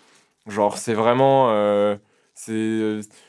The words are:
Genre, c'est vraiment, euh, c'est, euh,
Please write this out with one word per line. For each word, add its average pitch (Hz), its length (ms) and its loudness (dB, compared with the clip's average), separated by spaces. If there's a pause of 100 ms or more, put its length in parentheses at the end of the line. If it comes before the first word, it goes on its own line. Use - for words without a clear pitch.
(480)
Genre, 104 320 -2
c'est 117 160 -4
vraiment, 127 560 2
euh, 104 440 2 (380)
c'est, - 200 -12
euh, 110 480 -2 (280)